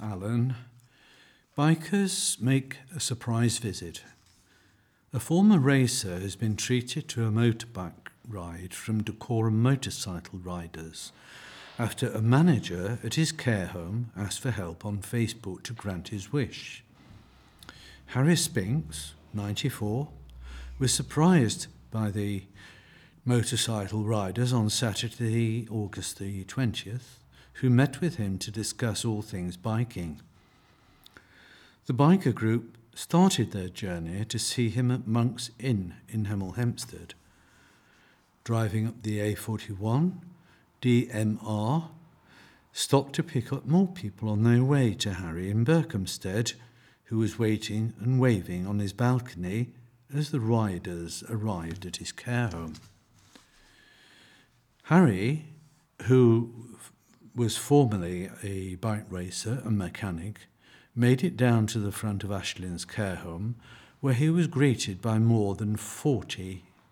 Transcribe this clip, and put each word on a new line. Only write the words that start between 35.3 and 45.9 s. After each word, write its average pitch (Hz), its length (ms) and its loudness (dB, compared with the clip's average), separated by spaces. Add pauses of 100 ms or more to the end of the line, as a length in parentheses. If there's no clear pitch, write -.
Inn 98 360 -2 (120)
in 107 200 -2
Hemel 98 280 -4
Hempstead. 117 580 -4 (1300)
Driving 113 420 0
up - 160 -8
the 107 160 -2
A 104 160 0
forty-one, 110 840 -2 (580)
D 120 320 4
M 107 340 0
R 113 440 0 (800)
stopped - 440 2
to 165 60 0
pick - 300 -4
up 135 160 -6
more 180 200 6
people 107 420 -6
on 107 140 2
their 120 200 8
way 131 300 4
to 98 220 -2
Harry 90 340 -4
in 110 160 2
Berkhamsted, 113 880 0 (540)